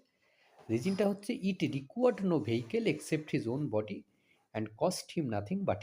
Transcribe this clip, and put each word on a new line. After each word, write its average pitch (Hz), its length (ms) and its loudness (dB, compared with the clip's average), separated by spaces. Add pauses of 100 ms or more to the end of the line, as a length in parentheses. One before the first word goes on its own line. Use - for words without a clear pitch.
(720)
রিজনটা 185 380 2
হচ্ছে 202 240 -2 (160)
it 190 120 0 (180)
required 240 400 2 (140)
no 165 40 4 (120)
vehicle 117 360 0 (100)
except 151 400 -2
his 135 180 2
own 143 100 -2 (140)
body 107 240 -2 (540)
and 110 100 -2 (160)
cost 180 260 0 (100)
him 160 100 0 (100)
nothing 135 240 -2
but 104 220 0